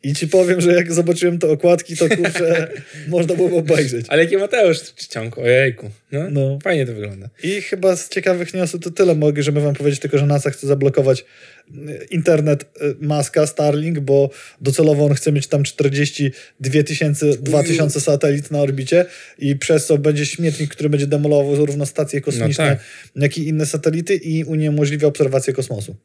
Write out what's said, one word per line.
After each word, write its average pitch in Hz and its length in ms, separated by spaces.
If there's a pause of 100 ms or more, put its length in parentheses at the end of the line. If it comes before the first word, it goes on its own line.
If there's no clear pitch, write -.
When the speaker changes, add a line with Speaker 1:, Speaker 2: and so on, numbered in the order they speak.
Speaker 1:
I 139 100
ci 156 140
powiem, 180 340
że 175 120
jak 170 200
zobaczyłem 170 460
te 170 80
okładki, 170 500
to 160 120
kurczę, 165 640 (100)
Speaker 2:
<laughs> - 260
Speaker 1:
można 170 280
było 175 220
obejrzeć. 147 520
Speaker 2:
Ale 156 140
jaki 175 140
Mateusz 202 440 (140)
Czcionko, 117 460
ojejku. 123 500 (200)
No, 139 180
Speaker 1:
No. 139 340
Speaker 2:
fajnie 160 220
to 120 80
wygląda. 101 360 (140)
Speaker 1:
I 190 180
chyba 190 340
z - 140
ciekawych 180 440
newsów 175 280
to 170 100
tyle. 175 240
Możemy 147 460
wam 143 140
powiedzieć 143 240
tylko, 143 180
że 143 80
nasa 143 240
chce 135 180
zablokować, 139 580 (460)
y, 147 380
internet, 151 540 (180)
y, 147 200
Muska, 147 460
Starlink, 151 520
bo 139 300 (320)
docelowo 147 440
on 147 80
chce 147 180
mieć 147 160
tam 143 160
czterdzieści 143 680 (280)
dwie 139 240
tysięcy, 151 420
Speaker 2:
Uuu. 147 100
Speaker 1:
dwa 143 280
tysiące 156 380
satelit 143 500
na 147 100
orbicie 139 440 (340)
i 143 160
przez 151 300
co 151 120
będzie 147 280
śmietnik, 156 460
który 151 180
będzie 143 180
demolował 143 480
zarówno 143 300
stacje 143 360
kosmiczne, 143 480
Speaker 2:
No 139 60
tak. - 40 (360)
Speaker 1:
jak 143 220
i 151 100
inne 156 180
satelity 165 500
i 160 280
uniemożliwia 151 640
obserwację 135 460
kosmosu. 104 520